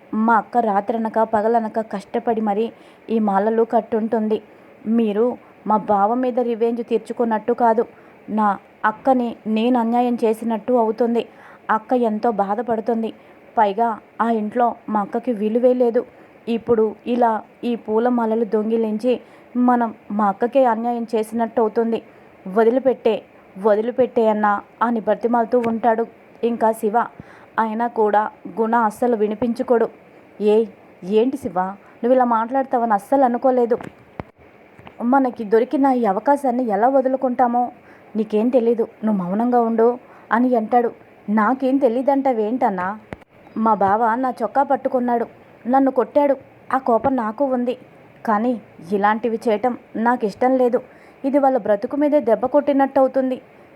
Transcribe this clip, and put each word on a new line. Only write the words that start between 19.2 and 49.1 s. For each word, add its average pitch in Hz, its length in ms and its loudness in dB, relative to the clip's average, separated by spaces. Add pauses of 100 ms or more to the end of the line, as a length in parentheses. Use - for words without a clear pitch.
మనం 247 360 2 (180)
మా 208 160 0
అక్కకే 233 380 2
అన్యాయం 233 500 -2
చేసినట్టు 226 460 -2
అవుతుంది. 226 400 0 (460)
వదిలిపెట్టే, 226 760 0 (320)
వదిలిపెట్టే 220 720 0
అన్నా" 208 320 0 (200)
అని 233 180 0
బతిమాలుతూ 226 680 0
ఉంటాడు 226 380 0 (380)
ఇంకా 226 280 0
శివ. 220 260 -2 (600)
అయినా 226 280 -2
కూడా 214 440 0 (160)
గుణ 220 280 -2
అస్సలు 233 400 0
వినిపించుకోడు. 226 720 0 (520)
"ఏ, 214 240 4 (380)
ఏంటి 220 340 0
శివ, 180 240 -6
నువ్వు 202 520 -2
ఇలా 254 100 4
మాట్లాడతావని 233 720 0
అస్సలు 277 300 2
అనుకోలేదు. 247 540 2 (1200)
మనకి 247 420 0
దొరికిన 247 420 2
ఈ 254 200 2
అవకాశాన్ని 247 600 0
ఎలా 208 200 2
వదులుకుంటామో 254 840 0 (440)
నీకేం 214 340 0
తెలీదు, 233 380 2 (160)
నువ్వు 208 200 0
మౌనంగా 233 380 0
ఉండు" 226 380 2 (320)
అని 247 240 2
అంటాడు. 233 360 0 (380)
"నాకేం 254 480 0
తెలీదంటావేంటన్నా? 240 1200 0 (580)
మా 220 160 2
బావ 214 420 2
నా 254 180 -2 (100)
చొక్కా 269 200 0
పట్టుకున్నాడు, 254 600 -2 (420)
నన్ను 262 240 4
కొట్టాడు, 269 440 2 (380)
ఆ 262 40 2
కోపం 262 380 0
నాకు 220 300 -4
ఉంది. 247 320 -2 (480)
కానీ 226 360 0 (300)
ఇలాంటివి 220 480 0 (100)